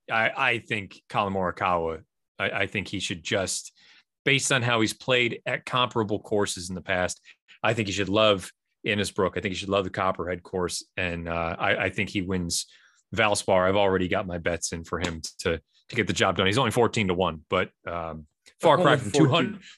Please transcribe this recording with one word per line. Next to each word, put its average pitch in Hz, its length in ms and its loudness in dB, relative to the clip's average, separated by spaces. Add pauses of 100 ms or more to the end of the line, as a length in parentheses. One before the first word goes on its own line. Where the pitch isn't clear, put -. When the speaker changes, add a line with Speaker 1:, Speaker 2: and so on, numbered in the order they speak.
(100)
Speaker 1:
I, 113 260 2
I 123 220 0
think 104 500 -8
Collin 101 260 0
Morikawa, 87 720 0 (340)
I, 101 120 -2
I 101 160 -2
think 95 220 -6
he 95 120 -6
should 90 220 -6
just, - 500 -4 (520)
based 139 260 2
on 131 120 2
how 117 180 2
he's 110 140 2
played 123 520 0
at 127 200 -6
comparable 117 540 -2
courses 98 480 -2
in 95 60 -8
the 90 60 -8
past, 90 400 -2 (420)
I 107 120 2
think 104 140 -2
he 95 40 -4
should 92 160 -2
love 104 420 2 (360)
Innisbrook. 101 500 0
I 90 40 -4
think 98 60 -6
he 92 80 -2
should 92 140 -8
love 98 160 2
the 90 60 -6
Copperhead 92 520 -4
course. - 420 -6 (120)
And, 85 320 -4
uh, 85 300 -4
I, 101 260 0
I 92 60 0
think 95 200 -4
he 101 120 -2
wins 87 440 -4 (500)
Valspar. 104 500 4
I've 95 100 2
already 95 320 2
got 98 180 -2
my 87 120 -8
bets 85 340 -4
in 85 120 -8
for 82 160 -6
him 85 220 -4 (180)
to, 82 200 -2 (280)
to - 80 -6
get 107 100 2
the 101 60 -2
job 95 240 2
done. 196 100 2
He's 104 120 2
only 123 120 2
fourteen 113 380 2
to 90 60 2
one, 85 340 0
but, 92 220 0 (160)
um, 82 400 -8 (340)
far 151 160 8
cry 160 160 6
Speaker 2:
Only 123 60 6
Speaker 1:
from 101 120 -4
Speaker 2:
fourteen. 151 160 6
Speaker 1:
two 127 80 4
hundred, 131 280 0 (160)